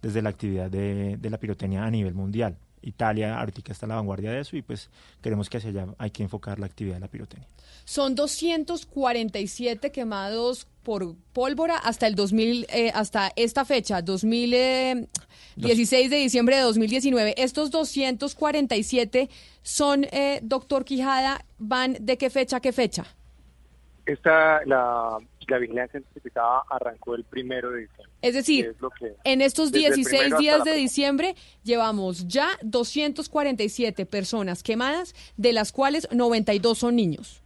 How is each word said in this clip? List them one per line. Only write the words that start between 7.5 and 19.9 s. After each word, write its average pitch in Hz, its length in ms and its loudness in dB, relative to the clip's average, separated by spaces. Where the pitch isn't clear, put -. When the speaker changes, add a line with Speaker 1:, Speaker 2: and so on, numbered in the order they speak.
Speaker 2:
Son 269 300 -2
doscientos 311 720 -2
cuarenta 233 520 -2
y 202 80 -4
siete 240 460 -6
quemados 226 760 -4
por 185 320 -6
pólvora 294 460 0
hasta 226 300 2
el 208 80 0
dos 196 160 2
mil, 226 380 2
eh, 226 220 2
hasta 202 440 0
esta 233 280 2
fecha, 208 380 0
dos 185 220 -2
mil, 240 280 2
eh, 254 540 2
Speaker 1:
Dos- 220 140 -4
Speaker 2:
dieciséis 240 420 6
de 294 60 4
diciembre 254 400 4
de 269 60 4
dos 226 140 4
mil 220 140 4
diecinueve. 247 460 2
Estos 262 340 0
doscientos 277 640 -2
cuarenta 294 400 0
y 214 80 2
siete 247 480 0
son, 285 480 2